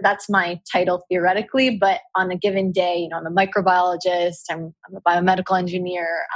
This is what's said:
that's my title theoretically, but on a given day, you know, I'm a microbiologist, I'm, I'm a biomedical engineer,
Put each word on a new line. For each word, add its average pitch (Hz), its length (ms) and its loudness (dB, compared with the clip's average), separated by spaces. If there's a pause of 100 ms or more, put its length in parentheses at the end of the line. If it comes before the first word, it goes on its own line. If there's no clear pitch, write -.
that's 202 260 0
my 180 320 0 (100)
title 180 380 0
theoretically, 208 680 2
but 185 220 2 (160)
on 185 140 0
a 180 60 -4
given 190 340 0
day, 175 280 0
you 170 100 -4
know, 165 80 -8
I'm 165 100 -8
a 165 40 -6
microbiologist, 180 1200 0
I'm, 165 240 -8 (120)
I'm 185 100 -16
a 190 40 -14
biomedical 185 580 2
engineer, 180 480 -4 (300)